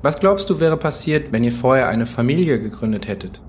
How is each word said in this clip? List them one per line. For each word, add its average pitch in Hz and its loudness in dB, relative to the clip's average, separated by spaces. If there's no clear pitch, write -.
Was 151 0
glaubst 196 2
du, 160 0
wäre 160 2
passiert, 151 -2
wenn 113 2
ihr 120 2
vorher 127 2
eine 113 0
Familie 131 0
gegründet 110 -4
hättet? 95 -8